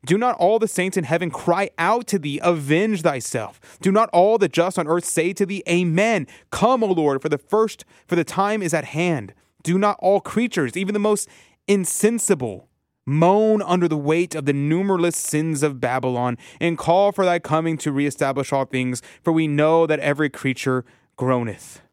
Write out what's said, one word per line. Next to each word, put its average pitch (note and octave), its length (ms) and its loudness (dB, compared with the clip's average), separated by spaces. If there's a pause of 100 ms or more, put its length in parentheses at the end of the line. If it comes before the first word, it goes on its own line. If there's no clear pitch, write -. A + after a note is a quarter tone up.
"Do D#3+ 100 0
not A#3+ 200 0
all G#3 220 2
the G#3+ 100 0
saints F#3 280 -2
in F3 80 -2
heaven E3 260 -2
cry F3 460 -2
out G#3+ 320 0
to G3+ 100 -2
thee, D3 240 -6
'Avenge E3+ 600 0
thyself'? C3 580 -4 (200)
Do F#3+ 100 2
not A3 220 4
all G3+ 260 4
the F#3+ 100 2
just F3 300 0
on E3 80 -2
earth E3+ 180 0
say E3+ 280 -2
to G3+ 120 -2
thee, F#3+ 240 -8
'Amen'? F3+ 580 0 (240)
Come, A#3 340 2
O F#3+ 80 0
Lord, D3 280 2
for D#3+ 80 -4
the D3 100 0
first, - 460 0 (220)
for F3 100 -2
the E3 80 0
time G3+ 380 0
is E3 100 -2
at D3+ 140 -2
hand. D3+ 480 -2 (280)
Do E3+ 140 0
not G#3 220 2
all G3 220 2
creatures, F3+ 560 -2
even G3 180 -4
the G#3 60 -2
most G#3 280 -2 (380)
insensible, F#3+ 1000 0 (360)
moan G3+ 560 4
under F3 280 2
the D#3 80 0
weight D#3+ 380 0
of D3 120 -4
the C#3+ 60 0
numberless E3+ 640 0
sins D#3 460 -2
of C#3+ 180 -2
Babylon, B2 580 -2 (220)
and E3+ 180 -2
call G3 320 2
for G3 140 -2
thy F3 160 2
coming D#3+ 380 -2
to D3+ 120 -4
reestablish C#3 640 -2
all C3+ 140 -2
things? B2+ 360 -6 (220)
For E3+ 80 0
we D#3+ 160 0
know D#3 380 2
that D#3 120 0
every C#3+ 320 -2
creature B2+ 540 -4 (320)
groaneth." B2 640 -4 (120)